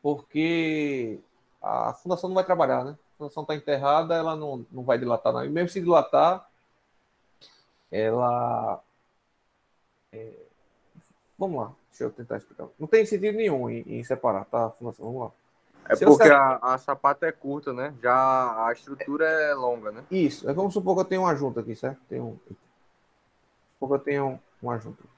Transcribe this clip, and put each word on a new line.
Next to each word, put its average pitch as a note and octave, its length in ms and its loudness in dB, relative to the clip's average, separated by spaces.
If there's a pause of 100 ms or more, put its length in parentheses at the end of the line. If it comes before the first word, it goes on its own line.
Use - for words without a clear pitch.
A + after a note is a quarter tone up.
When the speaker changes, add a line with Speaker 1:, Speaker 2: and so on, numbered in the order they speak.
Speaker 1:
Porque D3 1160 -2 (440)
a - 300 -2
fundação F3+ 360 -6
não F#3 60 -6
vai F#3 80 2
trabalhar, D3 400 2
né? C#3 80 -10 (240)
A - 20 -20
fundação D3+ 280 -12
tá D3+ 100 -4
enterrada, D3 600 0
ela D#3+ 200 -2
não, C#3 340 -10
não B2+ 140 -14
vai B2 160 2
dilatar, A#2+ 320 0
não. A#2+ 140 -4
E C#3 40 -8
mesmo E3+ 200 -2
se F#3+ 100 -8
dilatar, E3+ 680 2 (1400)
ela, A#2 920 -2 (1300)
é, A2+ 220 -18 (1040)
vamos F3 240 -4
lá, A2+ 120 -8 (160)
deixa - 140 -10
eu B2+ 80 -4
tentar - 260 -10
explicar. - 300 -16 (100)
Não D#3 100 -10
tem A3 180 6
sentido G#3 320 -2
nenhum D3 320 -2
em, A#2 120 -8 (180)
em A#2 40 -10
separar, A2+ 420 -2
tá, A#2 200 -2
a A2+ 60 -6
fundação? A#2 340 -14
Vamos B2 160 -10
lá. A2+ 100 -10 (580)
Speaker 2:
É - 60 4
Speaker 1:
Se E3+ 100 0
eu G#3 40 10
Speaker 2:
porque A3+ 180 10
Speaker 1:
se- D3+ 60 12
Speaker 2:
a, C3+ 240 6
a B2+ 200 0
sapata C#3+ 500 -2
é D#3+ 40 -2
curta, C#3+ 420 -8
né? C3+ 280 -8
Já B2 680 2
a A#2 40 0
estrutura C#3 540 -4
é D#3 280 0
longa, A#2+ 380 -4
né? A2+ 180 -16
Speaker 1:
Isso. F3+ 400 0
É, C#3 40 -2
vamos F#3+ 200 -2
supor F#3+ 220 0
que F#3 60 0
eu F#3 40 0
tenho F#3+ 160 -2
uma D3+ 140 2
junta C3+ 240 -4
aqui, A2+ 160 -8
certo? C3+ 240 -8 (100)
Tem B2+ 120 -8
um, A2+ 160 -12 (100)
vamos G2 100 -18 (1200)
supor C3+ 100 -6
que C#3 60 2
eu C#3 40 -2
tenho C#3 400 -4 (220)
uma A#2+ 160 -6
junta. G#2+ 260 -16 (140)